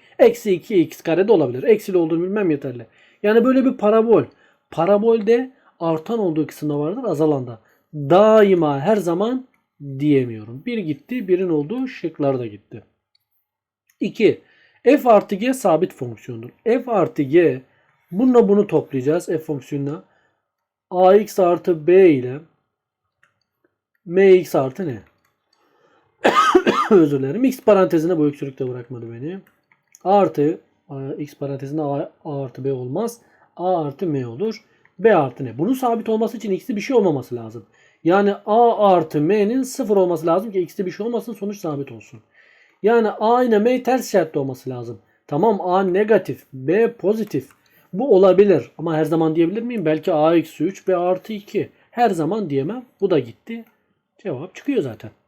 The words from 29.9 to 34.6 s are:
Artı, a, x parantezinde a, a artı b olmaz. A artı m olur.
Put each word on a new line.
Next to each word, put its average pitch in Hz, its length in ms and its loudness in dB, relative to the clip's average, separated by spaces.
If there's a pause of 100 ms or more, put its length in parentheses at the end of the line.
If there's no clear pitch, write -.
Artı, 175 560 2 (300)
a, 135 240 -10
x 147 200 -12
parantezinde 139 480 -10
a, 143 300 -6 (140)
a 139 180 -8
artı 127 200 -14
b 135 100 -4
olmaz. 139 480 -8 (340)
A 175 300 -2
artı 143 220 -8
m 135 200 -4
olur. 196 360 -8 (360)